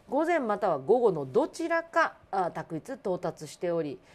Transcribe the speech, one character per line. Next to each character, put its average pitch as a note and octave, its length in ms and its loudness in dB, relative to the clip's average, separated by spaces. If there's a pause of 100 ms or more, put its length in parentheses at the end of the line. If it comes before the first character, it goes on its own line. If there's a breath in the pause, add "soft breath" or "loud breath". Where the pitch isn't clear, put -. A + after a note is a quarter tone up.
午 D4 180 2
前 E4 140 2
ま G#3 180 -2
た G#3 100 0
は D#3 100 2
午 D#3+ 200 4
後 A#3 140 4
の D3 120 -2
ど D#3+ 220 2
ち E4 220 -6
ら E4 160 0
か、 E4 300 0 (180)
あ、 F3 180 0
択 D#3+ 260 -10
一 B3+ 180 -8
到 F3+ 260 -4
達 E3+ 260 -6
し - 100 -16
て F3 140 -2
お E3+ 120 0
り、 C#3+ 180 -6 (140 loud breath)